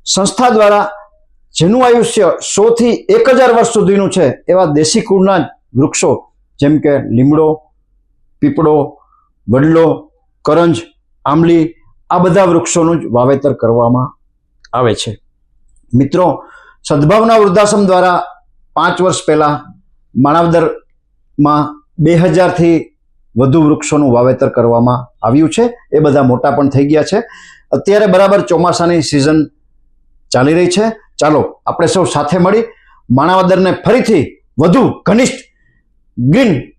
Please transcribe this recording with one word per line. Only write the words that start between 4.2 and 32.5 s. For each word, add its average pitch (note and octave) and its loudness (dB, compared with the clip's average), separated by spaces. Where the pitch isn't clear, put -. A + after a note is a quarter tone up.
એવા F3+ 2
દેશી D#3 0
કુળના F#3+ 0
જ - 0
વૃક્ષો D3 -2
જેમ D3 2
કે C#3+ 0
લીમડો, C#3+ 0
પીપળો, D#3 0
વડલો, D#3 0
કરંજ, E3 2
આંબલી E3 0
આ F3 -2
બધા F#3 2
વૃક્ષોનું E3+ -2
જ - -10
વાવેતર C3+ 0
કરવામાં A#2+ -2
આવે A#2 -2
છે. - -10
મિત્રો, D#3+ -2
સદભાવના G#3+ 2
વૃદ્ધાશ્રમ G3+ 2
દ્વારા F3+ 0
પાંચ F3 -2
વર્ષ F3+ -2
પહેલા D3+ 0
માણાવદરમાં D3+ -2
બે D#3+ 2
હજારથી E3+ 0
વધુ C3+ 2
વૃક્ષોનું D3 0
વાવેતર B2+ 0
કરવામાં A#2+ -2
આવ્યું D3 2
છે. A#3 -2
એ C#3+ 0
બધા C#3+ 2
મોટા C3+ 0
પણ C#3+ 0
થઈ C#3 0
ગયા D3+ 0
છે. G#3 -4
અત્યારે G3+ 0
બરાબર F#3+ 2
ચોમાસાની E3+ -2
સિઝન D3 0
ચાલી C3 2
રહી F3+ 2
છે. G#3+ -2
ચાલો, D3 -2
આપણે - -2
સૌ F3+ 0
સાથે D3 -4
મળી G3+ 0